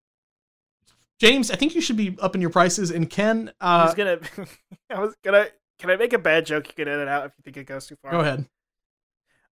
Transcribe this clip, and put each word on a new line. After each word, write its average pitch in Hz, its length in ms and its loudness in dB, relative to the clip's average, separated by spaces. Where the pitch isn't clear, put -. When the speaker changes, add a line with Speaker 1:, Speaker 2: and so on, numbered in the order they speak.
Speaker 1:
James, 247 320 4
I - 60 -4
think 311 180 -2
you 339 60 0
should 262 160 -2
be 196 240 -2
upping 190 200 -2
your 170 100 0
prices. 180 420 2
And 165 180 -2
Ken, 220 500 -2
uh, 175 260 4
Speaker 2:
He's 165 100 2
gonna, 185 240 0
<laughs> - 360 -20
I 202 100 -8
was 214 240 -6
gonna, 202 240 4
can 180 120 -4
I 190 60 2
make 233 160 0
a 226 60 2
bad 160 280 2
joke 151 220 -4
you - 60 -20
can 147 140 -6
edit 143 200 -4
out 143 180 -2
if 143 100 -18
you 143 60 -20
think 139 140 -20
it 135 80 -14
goes 135 220 -14
too 147 140 -20
far? - 120 -16
Speaker 1:
Go 170 80 2
ahead. 143 260 -2